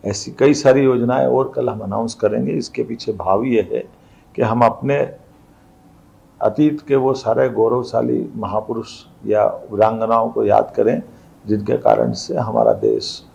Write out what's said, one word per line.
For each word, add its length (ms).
ऐसी 280
कई 240
सारी 260
योजनाएं 460
और 280
कल 120
हम 120
announce 360
करेंगे। 380
इसके 280
पीछे 320
भाव 300
ये 280
है 120
कि 80
हम 220
अपने 340
अतीत 400
के 160
वो 180
सारे 340
गौरवशाली 720
महापुरुष 540
या 180
वीरांगनाओं 600
को 140
याद 320
करें, 260
जिनके 340
कारण 360
से 220
हमारा 380
देश 360